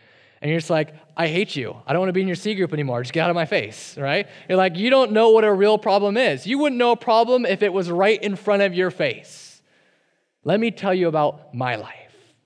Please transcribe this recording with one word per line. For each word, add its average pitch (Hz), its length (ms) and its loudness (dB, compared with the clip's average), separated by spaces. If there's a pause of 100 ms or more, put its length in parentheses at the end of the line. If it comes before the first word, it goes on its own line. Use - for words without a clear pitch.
(420)
And 147 80 -4
you're 165 120 0
just 160 80 -8
like, 156 240 -2 (240)
"I 165 100 0
hate 165 280 -4
you. 113 200 -8 (100)
I 131 60 -4
don't 160 80 2
wanna 190 140 -2
be 190 80 0
in 190 60 -2
your 180 80 -4
C 208 200 -4
group 185 160 -2
anymore. 139 300 -4
Just 123 100 -10
get 160 100 -2
out 170 80 0
of 170 60 0
my 170 100 -2
face," - 520 -6
right? 147 300 -4 (200)
You're 185 100 0
like, 185 200 2
"You 214 120 -2
don't 254 220 4
know 220 200 6
what 220 120 6
a 214 80 4
real 202 260 4
problem 202 380 0
is. 180 320 -2
You 269 120 -2
wouldn't 285 180 0
know 240 140 2
a 233 60 0
problem 233 480 2
if 190 180 -2
it 196 100 0
was 180 160 -2
right 190 340 2
in 196 120 -4
front 202 260 0
of 196 120 0
your 180 180 0
face." - 680 -8 (800)
Let 180 160 0
me 226 120 0
tell 196 220 -2
you 185 160 2
about 151 440 -2
my 127 220 -4
life. - 600 -16 (100)